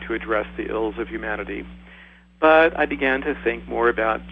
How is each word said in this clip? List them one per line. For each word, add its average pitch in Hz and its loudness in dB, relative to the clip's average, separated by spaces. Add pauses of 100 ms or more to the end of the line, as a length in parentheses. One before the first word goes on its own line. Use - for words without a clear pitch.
to 117 -4
address 107 -2 (100)
the - -6
ills 110 -2
of 110 -6
humanity. 104 -8 (720)
But 160 6
I 151 2
began 135 0
to 143 -2
think 117 -2
more 117 2
about, 113 0 (120)